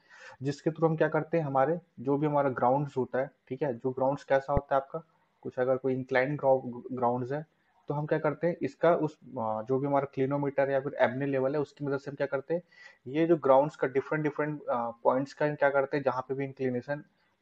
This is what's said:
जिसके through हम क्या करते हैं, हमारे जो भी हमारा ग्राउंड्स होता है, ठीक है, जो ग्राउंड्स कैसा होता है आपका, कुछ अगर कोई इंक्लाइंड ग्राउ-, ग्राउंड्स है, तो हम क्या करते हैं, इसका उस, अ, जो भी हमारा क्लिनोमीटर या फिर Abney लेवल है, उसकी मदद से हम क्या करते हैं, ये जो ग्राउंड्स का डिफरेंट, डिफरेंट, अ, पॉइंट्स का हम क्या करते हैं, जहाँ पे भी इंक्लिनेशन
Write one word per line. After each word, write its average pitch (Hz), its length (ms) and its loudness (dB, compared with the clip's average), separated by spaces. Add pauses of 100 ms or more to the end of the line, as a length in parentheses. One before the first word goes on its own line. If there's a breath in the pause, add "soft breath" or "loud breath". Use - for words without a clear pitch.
(440 loud breath)
जिसके 143 260 -4
through 160 200 0
हम 160 80 -2
क्या 156 100 2
करते 156 300 -2
हैं, 156 80 0
हमारे 139 340 2 (200)
जो 139 180 0
भी 151 100 0
हमारा 143 220 2
ग्राउंड्स 131 480 0
होता 123 220 -2
है, 143 120 -4 (180)
ठीक 127 120 -6
है, 139 120 -2
जो 131 180 -4
ग्राउंड्स 135 320 -2
कैसा 135 300 0
होता 143 220 0
है 135 60 4
आपका, - 220 -10 (380)
कुछ 131 180 -10
अगर 127 180 2
कोई 131 160 -2
इंक्लाइंड 131 460 0
ग्राउ-, 131 420 0 (100)
ग्राउंड्स 123 400 0
है, 151 240 -8 (320)
तो 147 60 -2
हम 151 120 4
क्या 156 140 2
करते 151 280 0
हैं, 175 140 0
इसका 160 340 6
उस, 151 280 0
अ, 110 380 -4
जो 131 180 0
भी 143 80 -2
हमारा 139 260 2
क्लिनोमीटर 139 560 0
या 135 100 2
फिर 139 240 -6
Abney 135 240 0
लेवल 135 280 0
है, 147 60 -2
उसकी 143 240 -8
मदद 139 140 -2
से 143 120 -12
हम 143 40 -12
क्या 139 120 -4
करते 139 260 -4
हैं, 175 80 -2 (460 loud breath)
ये 156 200 0
जो 165 100 4
ग्राउंड्स 135 380 4
का 147 120 -2
डिफरेंट, 135 360 -2
डिफरेंट, 147 380 -4
अ, 120 300 -4 (120)
पॉइंट्स 135 300 0
का 151 120 -2
हम 147 100 -2
क्या 143 140 2
करते 139 280 0
हैं, 139 60 -4
जहाँ 127 180 -2
पे - 120 -6
भी 139 120 -4
इंक्लिनेशन 131 580 -6 (380)